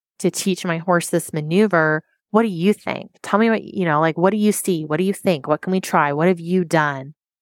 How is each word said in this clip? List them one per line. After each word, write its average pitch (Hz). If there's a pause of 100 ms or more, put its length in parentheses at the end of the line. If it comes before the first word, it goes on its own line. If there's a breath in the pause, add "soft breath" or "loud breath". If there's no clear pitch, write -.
(180)
to 180
teach -
my 170
horse 170
this -
maneuver. 160 (280)
What 214
do 226
you 185
think? - (100)
Tell -
me 226
what, 226
you 185
know, 151
like, 160
what 185
do 214
you 208
see? 165
What 151
do 180
you 190
think? 156
What 151
can -
we 185
try? 151
What 156
have 180
you 175
done?" 147 (280)